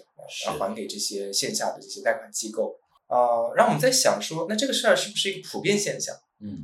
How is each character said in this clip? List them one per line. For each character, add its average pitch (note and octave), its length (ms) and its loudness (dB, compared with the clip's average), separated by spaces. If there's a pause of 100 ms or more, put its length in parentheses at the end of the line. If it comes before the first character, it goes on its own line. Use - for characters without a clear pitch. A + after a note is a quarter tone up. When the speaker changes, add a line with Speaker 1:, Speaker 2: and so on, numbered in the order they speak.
(300)
Speaker 1:
是。 - 180 -6
Speaker 2:
要 - 60 -2
还 - 200 -2
给 G#2+ 140 -8
这 G#2+ 100 -10
些 G2+ 360 -4
线 G#3+ 200 0
下 G3 200 0
的 - 80 -12
这 - 40 -20
些 - 160 -12
贷 A2+ 120 2
款 - 180 -8
机 - 180 -6
构。 - 300 -4 (280)
呃， A#2+ 500 4
让 A3+ 100 8
我 F#3 60 4
们 D3+ 60 0
在 B3+ 120 4
想 G#3 300 4
说， E3 260 -4
那 G#3+ 80 -2
这 A#3+ 100 0
个 B3+ 60 -2
事 A3+ 160 0
儿 F#3+ 80 8
是 - 160 0
不 - 60 -6
是 G3 120 0
一 F#3 120 -6
个 - 80 -14
普 - 100 -8
遍 G3+ 180 2
现 - 220 -2
象？ - 160 -6 (240)
Speaker 1:
嗯。 G#3 240 -10